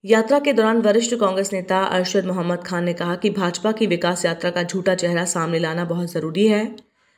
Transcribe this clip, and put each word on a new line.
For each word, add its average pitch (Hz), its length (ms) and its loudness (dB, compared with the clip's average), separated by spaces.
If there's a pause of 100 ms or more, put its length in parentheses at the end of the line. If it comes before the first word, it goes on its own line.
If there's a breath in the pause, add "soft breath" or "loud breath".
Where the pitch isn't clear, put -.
यात्रा 226 360 4
के 285 140 2
दौरान 220 240 4
वरिष्ठ 226 380 2
कांग्रेस 196 380 0
नेता 185 260 -2
अरशद 185 460 0
मोहम्मद 175 380 -2
खान 175 200 -4
ने 175 100 0
कहा 175 220 -2
कि 196 140 0
भाजपा 190 420 -2
की 220 160 0
विकास 175 380 0
यात्रा 170 260 0
का 175 120 -2
झूठा 185 320 0
चेहरा 175 300 0
सामने 165 340 -2
लाना 170 260 -2
बहुत 170 260 -4
जरूरी 160 360 0
है। 214 280 0 (420 soft breath)